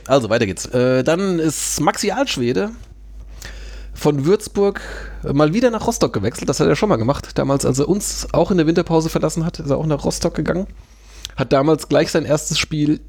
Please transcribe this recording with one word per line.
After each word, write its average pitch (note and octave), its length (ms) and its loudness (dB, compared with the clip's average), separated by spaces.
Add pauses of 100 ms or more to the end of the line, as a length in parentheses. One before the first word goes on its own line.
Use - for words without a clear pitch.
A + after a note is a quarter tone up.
also B2+ 220 4
weiter A2+ 160 2
geht's. F#2 200 -4
Äh, B2+ 400 2
dann F3 340 0
ist - 400 -2
Maxi F#3+ 320 0
Altschwede F#3+ 600 0 (1200)
von D3 320 0
Würzburg, G3+ 560 0 (420)
äh, C3+ 80 -2
mal D3+ 220 4
wieder B3 180 4
nach G#3+ 160 -4
Rostock D#3+ 240 2
gewechselt. A2 380 -4
Das C#3 100 0
hat D#3 80 4
er D#3 80 4
schon G#3+ 140 2
mal C#3+ 80 4
gemacht. A#2 400 -2
Damals, C3+ 280 0
als C3 140 2
er D3 80 0
uns - 460 -2
auch E3+ 180 2
in F#3+ 60 2
der D#3 100 4
Winterpause E3 400 2
verlassen D#3+ 380 -2
hat, E3+ 140 -4
ist C#3+ 100 -4
er C3 80 2
auch D#3 80 -2
nach D3 180 0
Rostock E3 320 -2
gegangen. D3+ 320 -2 (680)
Hat C3+ 160 -2
damals C#3+ 340 4
gleich D3 240 2
sein D#3 140 0
erstes D3+ 340 -2
Spiel D3+ 500 0